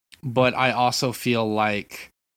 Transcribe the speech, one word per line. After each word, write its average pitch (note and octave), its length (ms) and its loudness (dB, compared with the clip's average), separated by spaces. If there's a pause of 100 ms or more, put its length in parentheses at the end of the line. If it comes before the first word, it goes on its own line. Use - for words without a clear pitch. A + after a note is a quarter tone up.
(220)
but B2+ 340 2
I B2+ 160 2
also B2 400 0
feel A#2 400 0
like, G#2+ 580 -2 (280)